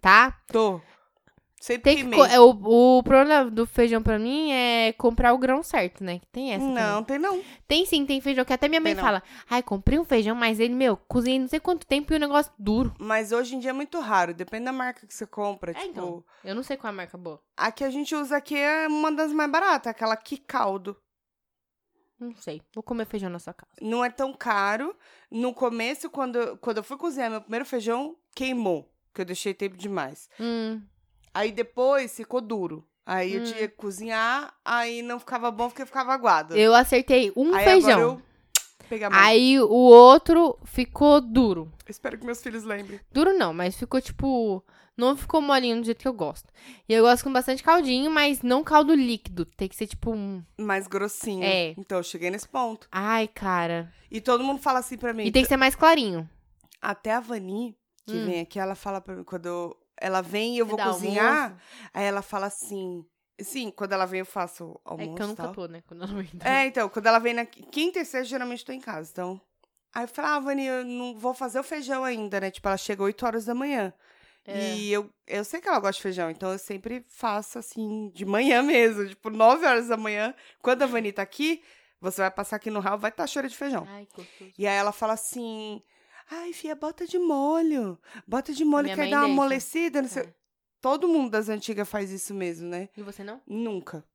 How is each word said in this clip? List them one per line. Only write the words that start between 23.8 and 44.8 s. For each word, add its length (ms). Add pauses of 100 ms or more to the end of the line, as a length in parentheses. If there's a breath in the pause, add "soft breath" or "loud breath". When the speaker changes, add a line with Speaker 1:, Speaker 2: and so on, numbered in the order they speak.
Speaker 2:
Não 240
é 40
tão 240
caro. 640 (340 soft breath)
No 240
começo, 560
quando, 480
quando 200
eu 60
fui 140
cozinhar 340
meu 100
primeiro 240
feijão, 500 (200)
queimou, 560 (220)
que 80
eu 40
deixei 300
tempo 200
demais. 540 (100)
Speaker 1:
Hum. 420 (520)
Speaker 2:
Aí 180
depois 640
ficou 260
duro. 460 (180)
Aí 280
eu 80
Speaker 1:
Hum. 40
Speaker 2:
tinha 220
que 20
cozinhar, 840 (100)
aí 380
não 180
ficava 300
bom 200
porque 160
ficava 280
aguado. 420
Speaker 1:
Eu 200
acertei 600
um 200
Speaker 2:
Aí 100
Speaker 1:
feijão. 260
Speaker 2:
agora 300 (600)
eu 60
peguei 200
a 20
mão. 100
Speaker 1:
Aí 400
o 120
outro 920
ficou 540
duro. 520 (160)
Speaker 2:
Eu 40
espero 280
que 60
meus 180
filhos 200
lembrem. 360 (120)
Speaker 1:
Duro 220
não, 200
mas 240
ficou 240
tipo, 600 (340 soft breath)